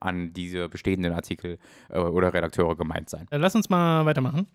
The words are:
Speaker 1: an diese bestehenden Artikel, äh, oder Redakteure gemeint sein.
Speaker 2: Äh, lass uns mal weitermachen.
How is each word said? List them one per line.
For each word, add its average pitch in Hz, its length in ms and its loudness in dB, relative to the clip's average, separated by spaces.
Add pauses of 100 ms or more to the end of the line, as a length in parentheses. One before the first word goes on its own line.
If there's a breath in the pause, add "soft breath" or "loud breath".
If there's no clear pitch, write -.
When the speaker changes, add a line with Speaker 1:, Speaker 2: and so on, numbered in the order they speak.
Speaker 1:
an 87 320 -4
diese 87 360 -6
bestehenden 92 440 -2
Artikel, 85 460 -6 (300 loud breath)
äh, - 120 -2
oder 87 340 2
Redakteure 82 420 2
gemeint 80 340 -6
sein. 78 200 -10
Speaker 2:
Äh, 147 60 -4
lass 170 180 2
uns 214 160 2
mal 165 360 4
weitermachen. 147 480 0